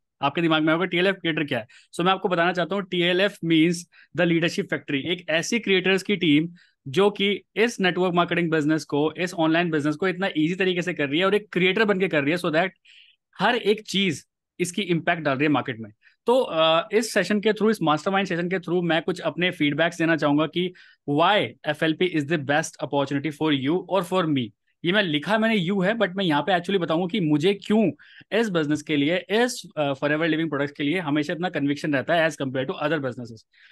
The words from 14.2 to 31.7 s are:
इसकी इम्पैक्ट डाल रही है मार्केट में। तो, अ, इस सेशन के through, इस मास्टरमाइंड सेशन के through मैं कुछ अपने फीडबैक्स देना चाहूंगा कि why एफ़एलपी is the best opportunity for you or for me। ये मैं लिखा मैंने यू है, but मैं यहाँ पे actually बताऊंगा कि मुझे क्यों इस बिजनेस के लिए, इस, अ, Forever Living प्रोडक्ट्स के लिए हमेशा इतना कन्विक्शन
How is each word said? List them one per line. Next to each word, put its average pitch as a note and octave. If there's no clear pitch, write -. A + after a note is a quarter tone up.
इसकी F3+
इम्पैक्ट E3+
डाल C#3
रही D3
है D#3+
मार्केट B2
में। G#2+
तो, B3+
अ, D#3+
इस A#3+
सेशन G#3
के G#3+
through, G#3+
इस G#3+
मास्टरमाइंड F#3+
सेशन F3
के F#3
through F3
मैं E3
कुछ F3
अपने E3
फीडबैक्स D#3+
देना D#3+
चाहूंगा D3+
कि F3
why E3
एफ़एलपी D#3+
is C#3
the E3
best C#3+
opportunity C#3+
for D#3
you F3
or F#3+
for F3
me। B2+
ये F3
मैं G#3
लिखा E3+
मैंने A3
यू F#3+
है, G3
but G3
मैं F#3+
यहाँ D3+
पे G3
actually F#3+
बताऊंगा E3+
कि G#3
मुझे D3+
क्यों G#3
इस A3
बिजनेस D3+
के D#3
लिए, C#3+
इस, A3
अ, C#3+
Forever D3+
Living D#3+
प्रोडक्ट्स C#3+
के D#3
लिए D3+
हमेशा D3
इतना F3
कन्विक्शन C#3+